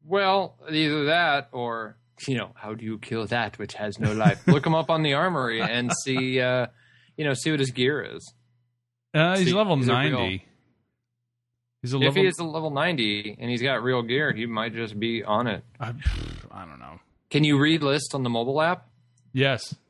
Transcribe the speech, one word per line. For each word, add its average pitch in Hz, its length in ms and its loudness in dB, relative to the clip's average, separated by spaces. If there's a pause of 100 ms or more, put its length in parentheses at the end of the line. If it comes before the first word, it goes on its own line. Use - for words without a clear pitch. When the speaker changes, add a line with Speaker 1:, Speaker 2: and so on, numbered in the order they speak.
Speaker 1:
Well, 190 500 2 (160)
either 156 340 2
that 156 460 2
or, 117 460 -6 (280)
you 131 120 -2
know, 104 180 -6
how 107 180 -10
do 113 120 -10
you 110 140 -6
kill 113 280 -6
that 117 320 -2
which 101 140 -10
has 104 260 -8
no - 140 0
life? - 340 2
Look 147 180 6
him 165 100 2
up 160 140 -2
on 160 140 2
the 147 120 2
armory 139 460 0
and 120 360 -2
Speaker 2:
<laughs> - 60 -8
Speaker 1:
see, 127 360 -2
uh, 127 280 2 (500)
you 156 80 -4
know, 139 80 0
see 156 180 -2
what 151 80 0
his 127 120 0
gear 127 300 0 (140)
is. - 180 -16 (800)
Speaker 2:
Uh, 170 240 4
he's 185 100 4
Speaker 1:
See, 185 60 2
Speaker 2:
level 196 260 2
Speaker 1:
is 123 80 2
it 123 40 4
real? 120 60 4 (220)
Speaker 2:
ninety. 95 260 -2 (1400)
He's 123 120 -4
a 139 40 0
Speaker 1:
If 135 60 4
Speaker 2:
level 151 180 4
Speaker 1:
he 190 80 6
is 170 100 -4
a 170 60 -2
level 160 240 -4
ninety 113 720 0
and 120 100 -6
he's 120 120 -2
got 123 220 0
real 127 200 2
gear, 131 280 0
he 113 140 -4
might 113 280 -4
just 110 240 -6
be 113 260 -4
on 107 240 0
it. 101 160 -4 (160)
Speaker 2:
I, 120 140 -8 (580)
I 95 140 -16
don't 71 140 -18
know. 69 200 -18 (300)
Speaker 1:
Can 147 140 2
you 147 160 4
read 156 240 4
list 143 320 0
on 131 80 -2
the 120 60 0
mobile 120 320 0
app? 170 260 0 (460)
Speaker 2:
Yes. 131 420 0 (140)